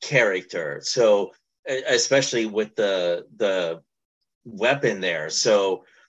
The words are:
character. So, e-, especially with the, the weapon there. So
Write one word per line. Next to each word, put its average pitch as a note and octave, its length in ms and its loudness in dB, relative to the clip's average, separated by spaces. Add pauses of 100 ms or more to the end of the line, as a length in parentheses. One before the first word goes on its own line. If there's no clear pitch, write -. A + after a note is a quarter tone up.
character. F#2 840 -2
So, G#2 500 2 (360)
e-, C3 180 -4
especially C3 600 2
with G#2+ 300 -4
the, F#2 500 0 (100)
the F2+ 460 -2 (640)
weapon A#2 540 0
there. E2 280 -4
So G2 560 0 (240)